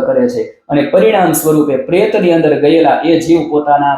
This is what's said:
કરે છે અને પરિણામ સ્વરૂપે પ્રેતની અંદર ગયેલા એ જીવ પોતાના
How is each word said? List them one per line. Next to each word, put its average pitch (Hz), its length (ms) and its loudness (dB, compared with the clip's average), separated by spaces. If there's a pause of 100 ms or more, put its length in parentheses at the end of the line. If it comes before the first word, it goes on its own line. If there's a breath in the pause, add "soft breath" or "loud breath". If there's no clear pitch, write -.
કરે 127 220 0
છે 120 140 -4 (260)
અને 143 140 0
પરિણામ 190 500 2
સ્વરૂપે 151 440 0
પ્રેતની 180 560 0
અંદર 160 280 2
ગયેલા 147 440 2
એ 165 160 2
જીવ 165 200 0 (100)
પોતાના 143 480 0